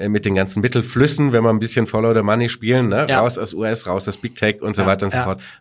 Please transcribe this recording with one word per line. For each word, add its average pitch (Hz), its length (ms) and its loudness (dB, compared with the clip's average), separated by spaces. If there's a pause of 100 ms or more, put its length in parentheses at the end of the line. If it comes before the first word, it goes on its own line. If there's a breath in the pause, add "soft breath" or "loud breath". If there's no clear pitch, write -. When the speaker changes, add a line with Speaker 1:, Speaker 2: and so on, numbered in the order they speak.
Speaker 1:
mit 104 180 0
den 98 80 2
ganzen 95 280 0
Mittelflüssen, 135 720 2
wenn 113 120 4
wir 113 80 4
ein 110 80 2
bisschen 117 260 0
Follow 110 300 0
the 107 80 2
Money 117 260 2
spielen, 120 380 0
ne? 117 200 0
Speaker 2:
Ja. 131 120 2
Speaker 1:
Raus 120 180 0
aus - 160 -8
U 92 100 -6
S, 110 220 -4
raus 95 220 -4
aus 101 100 -6
Big - 180 -10
Tech 107 280 -2
und 104 120 -4
so 101 60 -2
Speaker 2:
Ja, 95 60 2
Speaker 1:
weiter 98 180 2
und 95 60 -2
so 127 80 0
Speaker 2:
ja. 123 60 -2
Speaker 1:
fort, 95 160 -4 (200 loud breath)